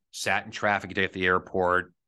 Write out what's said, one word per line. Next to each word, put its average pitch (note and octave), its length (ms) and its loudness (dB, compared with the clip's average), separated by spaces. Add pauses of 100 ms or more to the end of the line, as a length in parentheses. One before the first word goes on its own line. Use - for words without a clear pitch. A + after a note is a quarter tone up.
(120)
sat G2+ 320 -2
in A2 60 -16
traffic G2+ 480 -2
at F#2 160 0
the F#2 100 -2
airport, F2+ 680 0 (140)